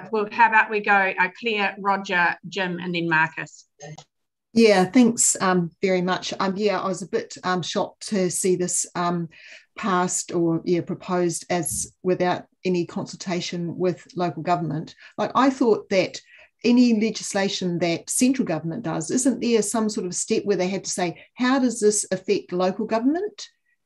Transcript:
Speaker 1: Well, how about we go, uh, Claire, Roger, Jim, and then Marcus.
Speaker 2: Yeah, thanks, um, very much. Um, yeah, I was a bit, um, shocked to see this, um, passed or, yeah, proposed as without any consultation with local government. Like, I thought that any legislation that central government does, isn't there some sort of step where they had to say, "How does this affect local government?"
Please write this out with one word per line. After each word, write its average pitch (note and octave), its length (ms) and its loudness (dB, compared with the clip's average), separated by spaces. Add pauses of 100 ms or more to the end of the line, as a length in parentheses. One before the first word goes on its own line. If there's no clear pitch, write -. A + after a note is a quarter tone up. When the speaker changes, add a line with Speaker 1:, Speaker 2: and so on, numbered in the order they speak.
(120)
Speaker 1:
Well, G#3 180 -2
how A#3 180 6
about A3 220 4
we G#3+ 100 -2
go, G#3 120 2 (260)
uh, F#3 100 2 (120)
Claire, G#3 380 -2
Roger, G3 580 0 (100)
Jim, F3+ 340 -4
and F3+ 140 -6
then E3+ 140 -2
Marcus. D#3+ 580 -2 (840)
Speaker 2:
Yeah, G#3 320 6
thanks, A#3 560 4
um, F#3 300 2 (100)
very F#3 220 2
much. F3+ 360 -2
Um, G3 180 0
yeah, G3 240 0
I - 60 -4
was F3+ 140 -4
a F3 80 -10
bit, - 360 -6
um, F#3 180 -2
shocked - 460 -6
to F#3 220 0
see F#3 260 0
this, F3+ 280 -2 (100)
um, F3 340 -2 (500)
passed F3+ 540 -2
or, E3 320 0
yeah, F3 180 0
proposed F3+ 640 -4
as - 540 -4
without F3+ 420 0 (200)
any F3+ 200 0
consultation F3 960 -6
with F3+ 280 -2 (100)
local E3+ 260 -4
government. E3 520 -4 (220)
Like, G#3+ 180 -2
I C4 140 4
thought C4 400 0
that - 320 0 (440)
any A#3+ 360 6
legislation G3 800 -2
that E3+ 320 -2
central C4 340 2
government D#3+ 380 -4
does, D#3+ 280 -4
isn't B3+ 300 0
there A#3 220 2
some G#3+ 260 -2
sort G#3 160 -4
of F3 100 -6
step - 300 -2
where G3 120 0
they F3+ 120 0
had F#3+ 160 -4
to - 60 -8
say, F3 340 -4 (100)
"How B3+ 240 0
does B3 220 0
this G#3 300 2
affect F#3 420 -2
local F#3 340 0
government?" C#4+ 600 -2 (380)